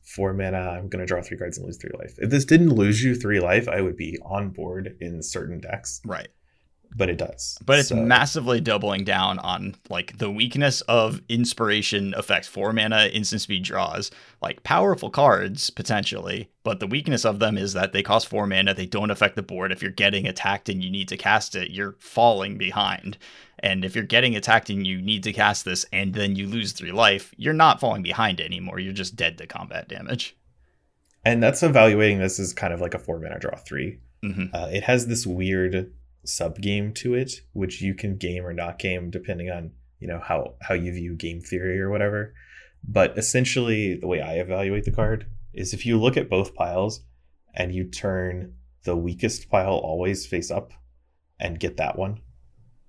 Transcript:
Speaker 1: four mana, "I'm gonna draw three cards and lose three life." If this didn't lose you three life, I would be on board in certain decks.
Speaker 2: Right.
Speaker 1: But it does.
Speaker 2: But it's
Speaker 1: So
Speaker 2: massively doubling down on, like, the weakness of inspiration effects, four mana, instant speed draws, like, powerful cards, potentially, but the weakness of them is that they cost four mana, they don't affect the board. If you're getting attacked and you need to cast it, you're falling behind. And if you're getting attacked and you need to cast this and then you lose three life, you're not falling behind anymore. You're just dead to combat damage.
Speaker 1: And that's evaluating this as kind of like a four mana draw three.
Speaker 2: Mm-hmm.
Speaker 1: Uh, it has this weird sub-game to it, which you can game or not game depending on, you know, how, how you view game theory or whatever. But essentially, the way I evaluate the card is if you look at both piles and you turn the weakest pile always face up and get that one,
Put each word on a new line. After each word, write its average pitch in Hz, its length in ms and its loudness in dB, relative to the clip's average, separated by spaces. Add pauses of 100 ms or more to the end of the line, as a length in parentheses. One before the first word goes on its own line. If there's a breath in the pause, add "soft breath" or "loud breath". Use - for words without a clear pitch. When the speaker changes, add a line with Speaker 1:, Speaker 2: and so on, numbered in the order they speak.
Speaker 1:
four 98 320 -2
mana, 95 240 -2
"I'm 90 300 -6
gonna 92 180 -2
draw 87 160 0
three - 160 -10
cards 87 200 -6
and 87 80 -10
lose 87 120 -10
three - 180 -10
life." - 220 -12
If 107 120 0
this 139 140 4
didn't 160 300 8
lose 107 300 6
you 123 100 4
three 104 260 2
life, 95 280 4
I 95 120 0
would 90 160 0
be 80 280 -6
on 98 260 -4
board 92 500 -8
in 85 220 -8
certain 85 380 -8
decks. - 440 -10
Speaker 2:
Right. 90 240 -8 (680)
Speaker 1:
But 98 140 2
it 82 80 -4
does. - 460 -8
Speaker 2:
But 143 160 6
it's 135 80 0
Speaker 1:
So 120 80 0
Speaker 2:
massively 123 640 2
doubling 101 420 0
down 95 380 0
on, 92 340 -6 (140)
like, 90 300 -6
the 104 120 -2
weakness 127 520 0
of 110 460 2
inspiration 107 880 0
effects, - 300 0
four 101 260 -2
mana, 110 400 4
instant 107 300 -2
speed 92 220 -4
draws, 95 480 -2 (280 loud breath)
like, - 220 -6
powerful 165 480 2
cards, 107 600 4
potentially, 98 800 -4 (120)
but 101 160 -2
the 104 80 -4
weakness 135 380 0
of 104 160 2
them 107 180 2
is 95 140 -4
that 95 200 0
they 98 120 0
cost 110 240 2
four 104 180 -2
mana, 95 280 4
they 92 120 -4
don't 104 240 -2
affect 101 240 2
the 104 80 -4
board. 92 300 -6
If 90 100 -8
you're 92 80 -6
getting 98 380 0
attacked 98 400 -4
and 92 160 -4
you 92 60 -6
need 95 180 -6
to 95 80 -8
cast 107 400 2
it, 90 160 -6
you're 98 260 -8
falling 101 600 2
behind. 95 600 -4 (400 loud breath)
And 95 260 0
if 92 120 -4
you're 110 80 -2
getting 120 320 2
attacked 113 340 2
and 98 160 -2
you 92 160 -4
need 101 220 -2
to 107 80 -2
cast 101 320 2
this 92 280 -4
and 98 220 -2
then 101 220 0
you 98 100 -4
lose 104 260 -4
three 85 200 -10
life, 101 440 4
you're 156 180 -2
not 156 260 6
falling 101 240 0
behind 92 360 0
anymore. 90 380 -8
You're 95 140 -6
just 98 240 -8
dead 85 220 -2
to 85 100 -16
combat - 400 -10
damage. - 480 -8 (880)
Speaker 1:
And 117 180 6
that's 135 220 4
evaluating 107 560 8
this 92 180 0
as 95 140 -4
kind 90 200 -4
of 85 80 -6
like 87 140 -4
a 87 60 -6
four 82 180 -6
mana 78 220 -10
draw - 160 -6
three. 71 420 -8 (240)
Speaker 2:
Mm-hmm. 95 320 -6
Speaker 1:
Uh, 87 160 -4
it 98 140 -2
has 123 240 2
this 113 180 -2
weird 92 640 0 (320)
sub-game 101 720 -2
to 123 200 -2
it, 127 260 -4 (120)
which 95 280 -4
you 95 140 -2
can 98 220 -4
game 90 300 -6
or 87 60 -8
not 87 260 -6
game 90 320 -4
depending 87 400 -8
on, 85 220 -10 (280)
you 87 80 -10
know, 85 120 -6
how, - 420 -4
how 95 120 -2
you 87 180 -2
view 87 220 -6
game 82 260 -8
theory 92 400 -4
or 95 100 -2
whatever. 104 440 -2 (520 loud breath)
But 104 300 4
essentially, 110 800 2
the 90 100 -8
way 87 140 0
I 78 140 -4
evaluate 95 500 0
the - 80 2
card 107 340 2 (260)
is - 200 -6
if 107 140 -6
you 117 120 6
look 127 180 6
at - 120 0
both 92 260 0
piles 90 460 0 (540)
and 92 200 -4
you 92 100 -2
turn 92 720 -6 (280)
the 87 140 -2
weakest 87 520 -4
pile 95 280 2
always 90 500 -2
face 85 240 -4
up - 220 -4 (680)
and 82 200 -4
get 85 180 -4
that - 200 -2
one, 101 220 -6 (680)